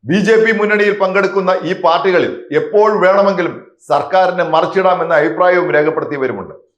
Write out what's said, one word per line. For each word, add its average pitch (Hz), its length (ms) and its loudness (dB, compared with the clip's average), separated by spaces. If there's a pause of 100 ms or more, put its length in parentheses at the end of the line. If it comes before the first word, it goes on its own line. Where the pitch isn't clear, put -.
ബി 156 140 0 (100)
ജെ 220 160 4
പി 220 140 2
മുന്നണിയിൽ 208 440 0
പങ്കെടുക്കുന്ന 185 600 0
ഈ 165 100 -4
പാർട്ടികളിൽ 170 600 0 (280)
എപ്പോൾ 208 300 2 (140)
വേണമെങ്കിലും 185 640 0 (220)
സർക്കാരിനെ 180 560 0
മറിച്ചിടാമെന്ന 170 720 0
അഭിപ്രായവും 165 600 2
രേഖപ്പെടുത്തിയവരുമുണ്ട്. 143 800 -2 (240)